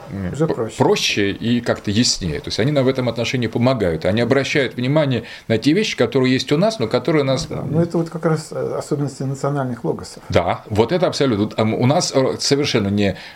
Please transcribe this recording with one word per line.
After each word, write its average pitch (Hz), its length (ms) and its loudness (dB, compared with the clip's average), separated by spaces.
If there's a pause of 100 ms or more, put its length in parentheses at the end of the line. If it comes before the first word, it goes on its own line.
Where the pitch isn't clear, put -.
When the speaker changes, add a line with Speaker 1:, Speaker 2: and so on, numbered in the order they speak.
(120)
Speaker 1:
м, 95 220 -6
Speaker 2:
Уже 156 120 0
Speaker 1:
п-, - 80 0
Speaker 2:
проще. 110 240 -6
Speaker 1:
проще 127 540 2
и 117 280 0
как-то 117 300 -4
яснее. 95 500 0
То 78 100 -10
есть 87 100 -4
они 127 120 2
нам 139 140 2
в - 20 2
этом 127 220 0
отношении 120 380 -2
помогают. 113 580 2
Они 104 160 2
обращают 135 540 2
внимание 131 480 0 (240)
на 113 100 2
те 139 160 2
вещи, 208 240 0
которые 127 340 2
есть 127 200 0
у 147 60 2
нас, 170 200 2
но 117 100 -2
которые 139 360 2
нас 131 240 -2
Speaker 2:
Да, - 160 -6
но 151 180 0
это 170 160 0
вот 165 140 -2
как 165 140 -10
раз, 156 260 0
э, 131 260 -4
особенности 143 460 -4
национальных 135 600 -4
логосов. 131 460 -6
Speaker 1:
Да, 92 400 0
вот 107 220 2
это 175 160 2
абсолютно. 123 380 2
Вот, - 140 -6
ам, 110 140 2
у 120 140 2
нас, 156 260 2
э, 127 260 2
совершенно 139 500 2
не, 101 280 2 (180)